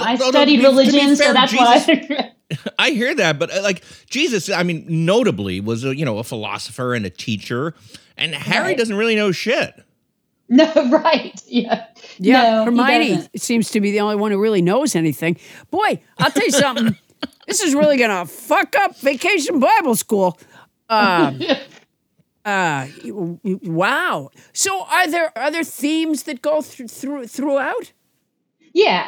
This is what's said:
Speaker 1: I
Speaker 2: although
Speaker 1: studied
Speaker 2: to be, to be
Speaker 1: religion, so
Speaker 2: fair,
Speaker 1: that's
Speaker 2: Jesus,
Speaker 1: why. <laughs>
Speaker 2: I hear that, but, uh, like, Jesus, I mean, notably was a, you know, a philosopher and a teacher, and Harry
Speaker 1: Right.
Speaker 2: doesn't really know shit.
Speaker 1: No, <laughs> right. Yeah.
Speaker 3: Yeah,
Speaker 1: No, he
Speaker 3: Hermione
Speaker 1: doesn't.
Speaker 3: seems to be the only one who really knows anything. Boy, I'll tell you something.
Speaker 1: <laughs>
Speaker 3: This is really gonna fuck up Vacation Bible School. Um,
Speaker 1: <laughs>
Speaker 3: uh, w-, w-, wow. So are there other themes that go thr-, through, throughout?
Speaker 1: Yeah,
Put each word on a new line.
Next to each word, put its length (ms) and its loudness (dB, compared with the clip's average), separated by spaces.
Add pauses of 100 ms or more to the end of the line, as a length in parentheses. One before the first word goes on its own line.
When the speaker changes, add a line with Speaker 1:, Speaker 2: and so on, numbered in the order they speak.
Speaker 1:
I 80 0
Speaker 2:
although 180 0
Speaker 1:
studied 260 6
Speaker 2:
to 40 4
be, 20 4
to 80 8
be 60 4
Speaker 1:
religion, 380 4
so 80 4
Speaker 2:
fair, 100 4
Speaker 1:
that's 180 2
Speaker 2:
Jesus, 580 4
Speaker 1:
why. 220 -6 (260)
<laughs> 220 -8
Speaker 2:
I 120 2
hear 240 0
that, 240 2
but, 160 -4
uh, 80 -2
like, 200 -2 (260)
Jesus, 400 -2
I 140 0
mean, 240 -4
notably 720 0
was 240 -4
a, 120 -4
you 100 -4
know, 140 -4
a 40 -6
philosopher 680 -8
and 120 -4
a 40 -6
teacher, 640 -6 (440)
and 180 -6
Harry 340 -2
Speaker 1:
Right. 80 -2
Speaker 2:
doesn't 180 -2
really 200 0
know 160 0
shit. 420 -2 (720)
Speaker 1:
No, 260 6
<laughs> 180 2
right. 560 0
Yeah. 380 -4 (340)
Speaker 3:
Yeah, 220 4
Speaker 1:
No, 180 4
he 60 0
Speaker 3:
Hermione 500 2
Speaker 1:
doesn't. 260 -8
Speaker 3:
seems 300 -2
to 100 0
be 100 0
the 100 0
only 140 -2
one 160 0
who 80 0
really 220 2
knows 340 0
anything. 420 -2 (340)
Boy, 300 -2 (180)
I'll 120 2
tell 140 -2
you 60 0
something. 500 0
Speaker 1:
<laughs> 60 -20 (400)
Speaker 3:
This 140 -2
is 140 0
really 220 4
gonna 280 0
fuck 500 -2
up 220 0
Vacation 600 -2
Bible 340 2
School. 420 0 (540)
Um, 500 2 (540)
Speaker 1:
<laughs> 520 -20
Speaker 3:
uh, 420 0 (160)
w-, 400 -8
w-, 160 -4 (120)
wow. 600 -2 (200)
So 300 -4
are 260 0
there 300 -2
other 260 -4
themes 600 -4
that 180 -10
go 220 0
thr-, 240 -18
through, 400 -12
throughout? 640 -4 (840)
Speaker 1:
Yeah, 340 2